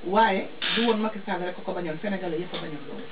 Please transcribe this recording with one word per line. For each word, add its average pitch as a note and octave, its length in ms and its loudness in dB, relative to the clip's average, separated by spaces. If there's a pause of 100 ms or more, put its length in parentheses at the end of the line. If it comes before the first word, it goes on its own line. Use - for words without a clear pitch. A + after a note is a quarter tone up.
waaye G3+ 440 4 (280)
du A#3 100 4
woon G#3+ 120 6
Macky G#3+ 280 0
Sall F#3 160 -2
rek F3 220 -4
ko F#3 80 -2
bañoon, E3+ 300 -2
Sénégalais F#3 360 -2
yëpp F3 140 -4
ko E3+ 60 -6
bañoon D3+ 300 -8
loolu. - 240 -10